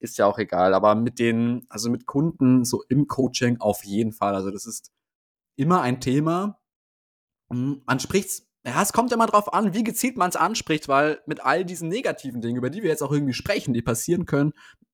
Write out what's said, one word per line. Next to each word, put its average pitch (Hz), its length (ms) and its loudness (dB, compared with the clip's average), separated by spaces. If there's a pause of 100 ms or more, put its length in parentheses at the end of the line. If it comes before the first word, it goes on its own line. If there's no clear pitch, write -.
Ist - 180 -8
ja 104 80 6
auch 101 120 2
egal. 92 360 2
Aber 104 200 6
mit 117 240 -2
den, 117 520 0
also 113 200 -4
mit 117 140 -4
Kunden, 135 600 2
so 120 240 -2
im 139 180 2
Coaching 123 540 0
auf 104 240 0
jeden 107 280 -2
Fall. 101 220 -2
Also 98 160 -4
das 101 160 -10
ist - 260 -14 (640)
immer 170 240 2
ein 127 200 -2
Thema. 160 600 -2 (920)
Hm, 131 360 -4
man 131 140 0
spricht's, - 460 -4 (200)
ja, 135 160 0
es 202 100 0
kommt 240 200 2
immer 226 140 4
drauf 208 280 2
an, 196 180 0
wie 226 100 -2
gezielt 247 360 -2
man's 180 180 0
anspricht, 170 500 -2
weil 147 380 2
mit 151 180 -8
all 160 220 2
diesen 170 240 -8
negativen 151 540 -6
Dingen, 120 160 -4
über 123 100 -2
die 190 140 -6
wir 175 80 0
jetzt 151 120 -2
auch 139 100 -2
irgendwie 143 200 0
sprechen, 202 400 -4
die 117 80 0
passieren 117 460 -2
können, 147 260 0 (420)